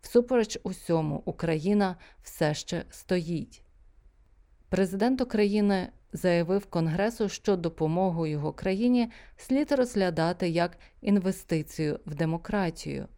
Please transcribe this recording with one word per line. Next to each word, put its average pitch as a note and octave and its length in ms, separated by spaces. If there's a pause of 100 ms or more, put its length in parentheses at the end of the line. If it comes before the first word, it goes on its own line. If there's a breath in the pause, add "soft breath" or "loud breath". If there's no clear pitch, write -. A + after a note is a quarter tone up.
Всупереч A#3+ 600
усьому, D#3+ 640
Україна F3+ 720 (260 loud breath)
все D3+ 320
ще - 360
стоїть. E3+ 720 (1040)
Президент G3 520
України G#3 680 (240)
заявив F3+ 540
Конгресу, F#3+ 640
що - 280
допомогу E3 680
його D3+ 260
країні A#3 580 (260 loud breath)
слід C#4 360
розглядати F3+ 760
як E3+ 300 (220 soft breath)
інвестицію F3 1040
в D3+ 80
демократію. D#3+ 1040